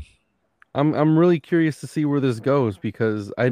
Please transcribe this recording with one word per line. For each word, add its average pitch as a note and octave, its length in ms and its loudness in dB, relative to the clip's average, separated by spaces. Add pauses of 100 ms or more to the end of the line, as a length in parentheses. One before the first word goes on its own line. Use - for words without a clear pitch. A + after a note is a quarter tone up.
(720)
I'm, D3 200 0
I'm D#3 240 2
really E3+ 220 4
curious D#3+ 420 -2
to C3+ 60 -12
see D3+ 180 -4
where C#3+ 160 0
this B2 180 0
goes C3 380 0
because G#2+ 600 -4
I, B2 140 0